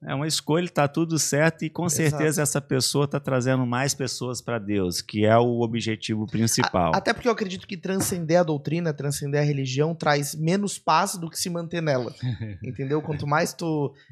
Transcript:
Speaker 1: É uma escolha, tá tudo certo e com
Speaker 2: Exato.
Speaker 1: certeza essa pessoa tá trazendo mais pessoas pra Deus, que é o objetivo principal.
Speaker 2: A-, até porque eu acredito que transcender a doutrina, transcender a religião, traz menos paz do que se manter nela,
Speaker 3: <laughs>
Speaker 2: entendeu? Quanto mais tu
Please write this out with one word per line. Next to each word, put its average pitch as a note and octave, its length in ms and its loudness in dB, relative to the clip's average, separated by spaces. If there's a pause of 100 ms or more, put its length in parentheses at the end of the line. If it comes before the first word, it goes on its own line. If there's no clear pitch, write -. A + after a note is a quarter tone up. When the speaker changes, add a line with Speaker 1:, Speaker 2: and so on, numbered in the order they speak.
Speaker 1:
É D3+ 140 -6
uma C#3 100 -2
escolha, D#3+ 440 0
tá D3 180 2
tudo D#3+ 320 0
certo D#3+ 460 2
e D#3 40 -2
com E3 180 -4
Speaker 2:
Exato. D#3 220 2
Speaker 1:
certeza D3+ 320 2
essa C#3+ 200 0
pessoa C#3 440 0
tá C#3+ 140 -2
trazendo C3 460 2
mais B2+ 280 0
pessoas B2 480 -6
pra A#2+ 180 -4
Deus, G2 420 0
que G#2 240 0
é A2 120 8
o A#2+ 220 4
objetivo A2 680 -2
principal. G2 680 2
Speaker 2:
A-, - 40 0
até - 140 0
porque - 140 -8
eu A#3 60 4
acredito F#3+ 340 -6
que G3 80 -10
transcender F3 640 0
a F3+ 40 6
doutrina, D#3 500 -2
transcender C#3+ 480 -2
a - 20 4
religião, C#3+ 500 0
traz D3 400 0
menos F3+ 460 0
paz F3+ 380 2
do E3+ 120 -8
que - 80 -12
se - 120 -4
manter E3+ 320 -4
nela, C3 400 0
Speaker 3:
<laughs> G#2+ 420 -6
Speaker 2:
entendeu? C#3 380 -4
Quanto D3 260 -6
mais D#3 260 0
tu D#3 400 -2 (180)